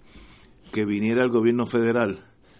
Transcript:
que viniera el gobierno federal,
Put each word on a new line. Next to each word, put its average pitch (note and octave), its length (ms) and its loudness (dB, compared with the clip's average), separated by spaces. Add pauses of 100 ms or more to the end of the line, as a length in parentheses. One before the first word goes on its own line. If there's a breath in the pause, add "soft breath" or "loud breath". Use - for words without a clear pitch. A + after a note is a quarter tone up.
(720 soft breath)
que G#2+ 120 -2
viniera G#2+ 380 0
el B2+ 60 2
gobierno A#2 360 2
federal, A2+ 600 -2 (340 soft breath)